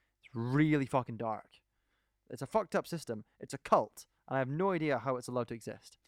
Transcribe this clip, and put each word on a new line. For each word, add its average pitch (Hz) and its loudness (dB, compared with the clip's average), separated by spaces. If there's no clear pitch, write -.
It's - -20
really 139 4
fucking 123 0
dark. 110 -6
It's - -12
a 139 -8
fucked 208 0
up 165 0
system. 117 -6
It's - -14
a 139 -6
cult, - 2
and 131 -2
I 135 4
have 131 0
no 180 0
idea 151 0
how 131 -2
it's 123 -8
allowed 123 -2
to 120 -8
exist. - -12